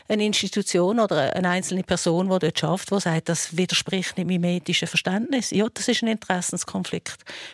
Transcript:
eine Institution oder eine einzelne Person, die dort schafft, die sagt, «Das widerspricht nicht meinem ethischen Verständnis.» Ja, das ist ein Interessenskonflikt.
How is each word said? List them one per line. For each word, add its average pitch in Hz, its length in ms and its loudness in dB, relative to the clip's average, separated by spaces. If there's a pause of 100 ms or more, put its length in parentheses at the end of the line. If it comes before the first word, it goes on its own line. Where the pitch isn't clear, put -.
eine 208 180 2
Institution 202 720 2
oder 170 380 2
eine 180 140 2
einzelne 185 340 -2
Person, 180 440 2
die 185 120 4
dort 156 180 0
schafft, 165 320 0
die 196 80 2
sagt, 160 300 0
«Das 165 280 -2
widerspricht - 640 -2
nicht 180 80 0
meinem 180 160 2
ethischen 175 460 0
Verständnis.» 226 640 0
Ja, 214 200 4
das - 140 -6
ist - 160 2
ein 226 60 2
Interessenskonflikt. - 1120 -4 (360)